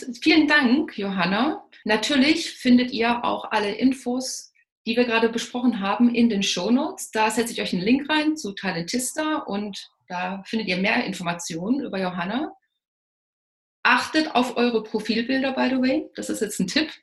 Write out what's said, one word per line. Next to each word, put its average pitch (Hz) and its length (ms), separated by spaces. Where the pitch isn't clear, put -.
Vielen 311 260
Dank, 294 500
Johanna. 196 720
Natürlich 269 680
findet 247 400
ihr 233 340
auch 208 260
alle 208 220
Infos, 254 800
die 226 100
wir 247 100
gerade 226 240
besprochen 233 500
haben, 220 340
in 233 160
den 202 140
Shownotes. 226 680
Da 220 200
setze 233 220
ich - 80
euch 202 120
einen 175 100
Link 254 260
rein 311 280
zu 202 160
Talentista 247 880
und 202 520
da 185 380
findet 220 220
ihr 180 100
mehr 220 280
Informationen 175 760
über 196 180
Johanna. 185 560
Achtet 254 520
auf 247 220
eure 233 260
Profilbilder, 233 680
by 254 160
the 262 120
way. 269 340
Das - 140
ist - 120
jetzt 208 180
ein 190 80
Tipp. 302 240